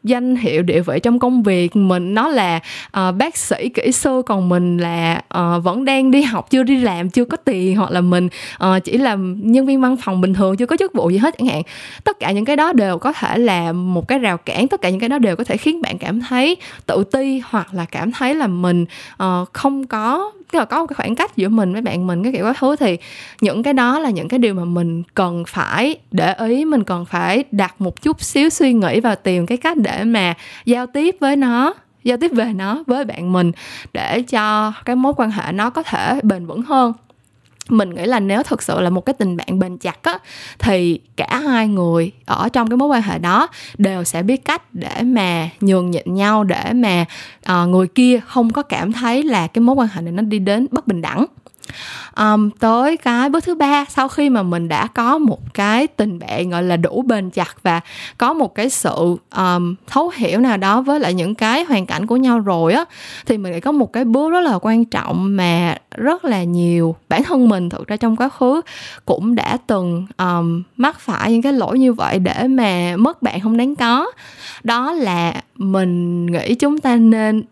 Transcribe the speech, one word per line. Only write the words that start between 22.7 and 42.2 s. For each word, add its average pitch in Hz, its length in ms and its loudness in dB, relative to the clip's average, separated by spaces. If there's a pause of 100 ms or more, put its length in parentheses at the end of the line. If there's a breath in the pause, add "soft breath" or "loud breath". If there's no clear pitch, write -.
Thì 196 220 0 (440 loud breath)
những 208 220 0
cái 277 100 0
đó 254 260 2
là 302 100 -2
những 175 180 -4
cái 254 100 -2
điều 233 160 2
mà 180 120 -4
mình 170 380 -2 (100)
cần 175 340 -2
phải 214 480 -2 (160)
để 175 220 0 (140)
ý, 262 180 0
mình 285 180 2
cần 175 220 -4
phải 180 460 -2
đặt 196 300 -2
một 180 200 -4
chút 311 200 -2
xíu 294 280 2
suy 269 240 2
nghĩ 196 260 2
và 226 160 0
tìm 180 300 0
cái 240 120 -4
cách 320 200 -2
để 208 260 0
mà 202 300 2 (320 loud breath)
giao 240 220 0
tiếp 320 320 0
với 285 160 2
nó, 269 380 2 (300)
giao 247 140 0
tiếp 320 160 0
về 226 200 0
nó 202 340 -4
với 254 180 -2
bạn 180 280 -4
mình 175 180 4 (420 loud breath)
để - 280 -4
cho 214 520 0 (120)
cái 247 100 -2
mối 262 220 2
quan 220 140 0
hệ 202 200 -6
nó 208 180 -2
có 320 140 -6
thể - 400 -2
bền 190 220 0
vững 160 160 -8
hơn. 254 320 0 (760)
Mình 208 200 2
nghĩ 175 160 -8
là 240 140 0
nếu 202 240 0
thực - 180 -4
sự 190 180 -4
là 180 100 2
một 180 160 -2
cái 269 80 0
tình 185 240 -2
bạn 185 220 -4
bền 180 180 -2
chặt - 260 -10
á, 349 140 -2 (420 loud breath)
thì 180 400 2 (160)
cả - 240 -2
hai 247 280 2
người 175 440 0 (140)